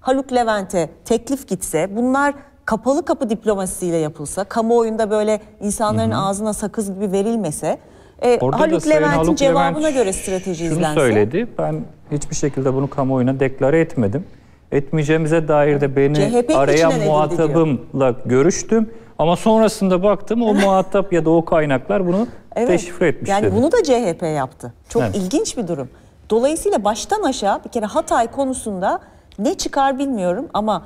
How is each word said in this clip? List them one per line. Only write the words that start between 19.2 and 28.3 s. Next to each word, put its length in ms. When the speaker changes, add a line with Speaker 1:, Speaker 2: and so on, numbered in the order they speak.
Speaker 2:
sonrasında 680
baktım 400
o 120
muhatap 580
ya 120
da 60
o 140
kaynaklar 640
bunu 200
Speaker 1:
Evet. 120
Speaker 2:
deşifre 400
etmiş." 220
Speaker 1:
Yani 160
Speaker 2:
dedi. 100
Speaker 1:
bunu 160
da 100
C 240
H 120
P 80
yaptı. 460
Çok 140
Speaker 2:
Evet. 140
Speaker 1:
ilginç 400
bir 120
durum. 200
Dolayısıyla 540
baştan 380
aşağı 420
bir 40
kere 180
Hatay 440